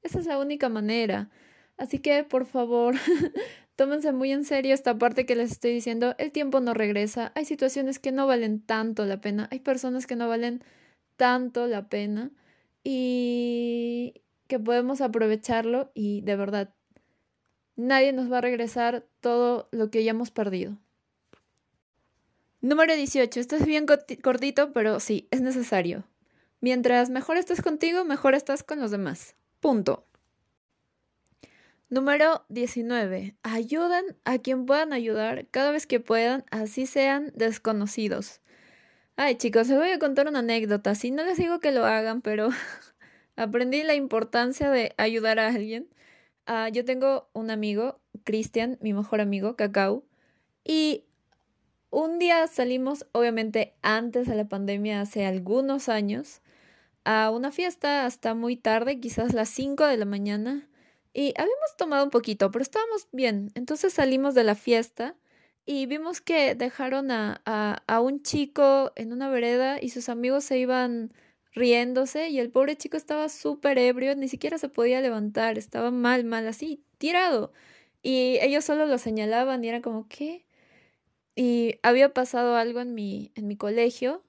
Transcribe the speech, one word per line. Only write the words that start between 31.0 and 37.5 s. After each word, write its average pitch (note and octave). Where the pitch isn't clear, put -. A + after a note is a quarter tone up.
Número C#4+
diecinueve. A3+
Ayuden D#4+
a B3+
quien B3+
puedan D4
ayudar A3+
cada C#4
vez D4+
que A#3+
puedan, A#3+
así A3
sean C#4
desconocidos. G#3+